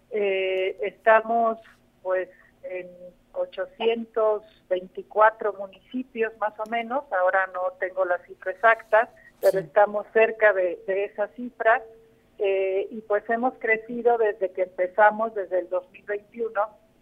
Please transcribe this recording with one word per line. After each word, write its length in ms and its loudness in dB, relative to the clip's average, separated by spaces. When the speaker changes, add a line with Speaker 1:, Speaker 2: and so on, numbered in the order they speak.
Speaker 1:
Eh, 720 -2
estamos, 760 2
pues, 280 -4
en 260 -12
ochocientos 1080 -4
veinticuatro 840 0
municipios, 840 -8
más 220 -4
o 100 -8
menos, 420 -4
ahora 400 2
no 280 -4
tengo 240 -2
la 120 0
cifra 260 -10
exacta, 580 2
pero 180 4
Speaker 2:
Sí. 80 -4
Speaker 1:
estamos 460 2
cerca 400 4
de, 340 -2
de 200 -2
esa 220 -6
cifra, 540 -2
eh, 540 0
y 100 -10
pues 260 -4
hemos 300 -2
crecido 600 0
desde 340 0
que 100 -4
empezamos, 720 2
desde 240 -4
el 100 -4
dos 220 -6
mil 140 -20
veintiuno, 640 -6